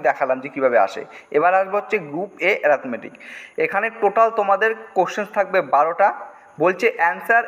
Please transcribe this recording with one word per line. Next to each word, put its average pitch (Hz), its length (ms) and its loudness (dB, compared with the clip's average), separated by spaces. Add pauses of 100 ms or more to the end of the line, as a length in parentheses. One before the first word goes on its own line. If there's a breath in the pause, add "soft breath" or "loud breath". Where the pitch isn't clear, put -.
দেখালাম 131 340 0
যে 143 120 -10
কীভাবে 131 320 2
আসে। - 160 -8 (340 loud breath)
এবার 170 240 2
আসবো 190 200 -2
হচ্ছে 202 160 -4 (140)
গ্রুপ 180 200 -8 (180)
এ - 20 2 (120)
অ্যারিথমেটিক। 131 520 -2 (500 loud breath)
এখানে 196 220 -2 (160)
টোটাল 208 260 4 (120)
তোমাদের 196 300 2 (260)
কোশ্চেন্স 190 400 -2
থাকবে 190 220 0 (160)
বারোটা। 165 340 4 (540 loud breath)
বলছে 185 240 2 (240)
answer 190 360 0